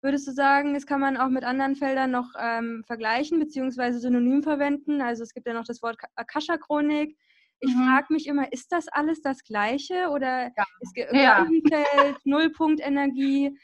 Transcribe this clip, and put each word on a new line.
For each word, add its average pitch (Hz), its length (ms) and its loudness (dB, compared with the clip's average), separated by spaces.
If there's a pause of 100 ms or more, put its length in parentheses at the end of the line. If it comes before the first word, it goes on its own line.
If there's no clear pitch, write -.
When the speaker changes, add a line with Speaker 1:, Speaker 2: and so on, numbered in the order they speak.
Speaker 1:
Würdest 277 260 -2
du 269 40 -10
sagen, 277 420 2
das 285 120 -6
kann 285 140 -2
man 269 160 0
auch 262 120 0
mit 254 160 -2
anderen 269 320 -2
Feldern 262 340 -2
noch, 247 180 -4 (100)
ähm, 233 480 -6
vergleichen 240 520 -2
beziehungsweise 262 600 -2
synonym 247 440 2
verwenden? 285 580 -2
Also 233 220 -4
es 226 100 -16
gibt 240 140 -14
ja 233 80 -6
noch 226 100 -6
das 233 180 -10
Wort 226 160 -6
Ka-, - 160 -16
Akasha-Chronik. 302 1000 -2 (440)
Ich 262 140 0
Speaker 2:
Mhm. 254 100 4
Speaker 1:
frag 262 260 4
mich 311 160 -2
immer, 285 260 -2
ist - 180 -12
das 339 180 -2
alles 320 340 -2
das 269 220 -4
Gleiche? 277 680 -2
Oder 254 460 -4
Speaker 2:
Ja. 208 80 0 (160)
Speaker 1:
es 247 120 -14
gibt - 200 -6
Speaker 2:
Ja. 254 240 8
Speaker 1:
Quantenfeld, 294 840 4
<laughs> - 40 -20
Nullpunktenergie, 277 1400 0